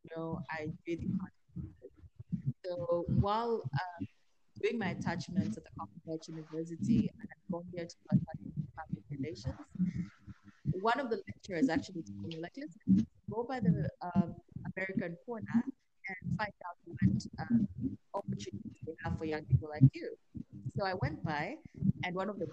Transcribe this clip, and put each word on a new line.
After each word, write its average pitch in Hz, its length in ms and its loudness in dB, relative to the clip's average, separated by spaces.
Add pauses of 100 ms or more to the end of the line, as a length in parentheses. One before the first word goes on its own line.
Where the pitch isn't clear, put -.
(160)
no, 165 240 -4 (100)
I 156 180 -6 (180)
really 170 220 -2
can't 190 300 -2 (180)
do - 60 -6 (200)
this. - 720 -6 (100)
So 175 440 0
while, 220 540 4 (120)
uh, 175 300 -4 (560)
doing 233 180 2
my 190 120 0
attachments 175 680 0
at 165 80 -12
the - 120 -20
Commonwealth 160 520 -8
University, 165 880 2
and - 100 -10
I've - 240 -8
gone 170 200 -4
there 175 140 -6
to - 100 -16 (120)
contact - 300 4 (380)
public - 340 -8
relations, 143 440 -6 (1300)
one 233 200 2
of 247 100 -2
the 214 160 0
lecturers 180 420 0
actually 170 340 -2
told 101 240 -10
me, 165 100 -6
like, 165 200 -8
"Listen, 226 500 4 (240)
go 214 120 0
by 262 160 -4
the, 160 320 4 (240)
um, 180 220 2 (400)
American 190 400 -4 (100)
corner 226 380 0 (440)
and - 300 -4
find 208 140 -2 (140)
out 349 180 -10
what, 196 420 4 (140)
um, 233 260 4 (480)
opportunities - 640 -6 (100)
they 160 160 -6
have 170 160 0
for 165 60 -4
young 156 220 -2
people 143 220 4
like 151 260 12
you." - 220 -6 (640)
So 202 60 2
I 190 100 2
went 285 300 -2
by, 160 320 -2 (480)
and 175 100 -2
one 190 160 0
of 196 80 -8
the 165 140 -4